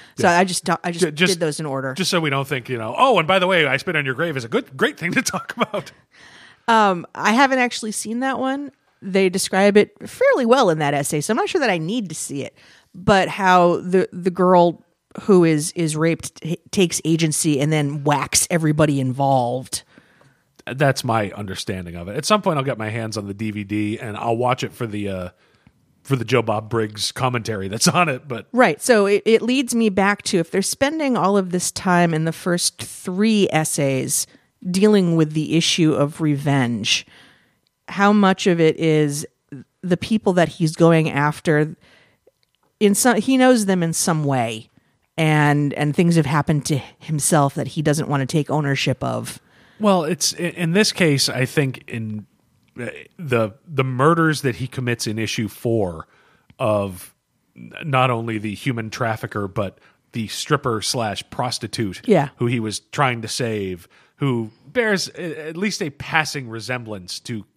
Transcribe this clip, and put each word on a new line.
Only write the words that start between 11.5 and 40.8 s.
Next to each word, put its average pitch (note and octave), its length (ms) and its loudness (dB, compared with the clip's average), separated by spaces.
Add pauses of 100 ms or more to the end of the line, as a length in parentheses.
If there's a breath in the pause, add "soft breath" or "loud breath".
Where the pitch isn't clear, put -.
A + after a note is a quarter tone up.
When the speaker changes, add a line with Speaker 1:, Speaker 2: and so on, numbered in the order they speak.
Speaker 1:
that B3+ 100 0
I F3+ 100 0
need G3 300 -4
to D#3 60 -10
see C#3 280 -8
it. - 120 -12 (400 soft breath)
But F#3+ 320 4
how F3+ 500 4
the, F3+ 360 0
the F3+ 180 -4
girl F3 520 4 (400)
who F3+ 200 6
is, D#3+ 300 2
is D#3 220 -2
raped D#3+ 460 -2
t-, E3 180 -6 (120)
takes F3+ 320 0
agency D#3 560 0
and D3 140 2
then D3 300 -2
whacks - 460 0
everybody D3+ 500 2
involved. C3 840 -2 (840 soft breath)
Speaker 2:
That's C3+ 360 0
my A2+ 280 0
understanding F#2 640 -8
of E2+ 120 -10
it. G2+ 100 -10
At D3+ 80 -8
some G#3+ 160 2
point, E3+ 180 0
I'll C3 60 -2
get B2+ 120 -4
my G#2+ 120 -6
hands A2+ 280 -6
on G2+ 100 -6
the G2 60 -8
D G#2+ 180 -6
V G#2 120 -6
D G#2 360 -4
and G#2+ 160 -10
I'll A#2 220 -2
watch B2 260 0
it - 80 -6
for - 140 -8
the, G#2 240 -6
uh, F#2 200 -6 (760 soft breath)
for C3+ 120 -2
the A#2 100 -4
Joe A#2 180 4
Bob A2 260 -4
Briggs G#2+ 420 -4
commentary A2 560 -4
that's G2+ 200 -2
on F3 220 2
it. C3 180 -8
But - 240 -10
Speaker 1:
Right. A#3 300 2
So G#3+ 260 4
it, G3+ 180 2
it A3 160 4
leads B3 320 0
me A3+ 160 2
back G3 340 0
to, - 160 0
if E3 120 -4
they're G3 100 0
spending C#4 560 -2
all F#3+ 200 2
of F#3 140 -2
this F3+ 200 -4
time F3 420 2
in D#3+ 120 0
the E3 80 -2
first - 500 -4
three G3+ 680 0
essays C#3 760 -2 (420 soft breath)
dealing F#3+ 460 4
with D#3 180 2
the D#3 240 0
issue D#3+ 360 2
of C#3+ 280 -2
revenge, C#3 840 0 (840 soft breath)
how G3+ 260 2
much F#3+ 320 4
of F3 140 4
it D#3+ 180 4
is D3+ 480 0 (560)
the F3+ 160 0
people G#3 360 0
that E3+ 160 2
he's D#3+ 260 -2
going D#3+ 340 6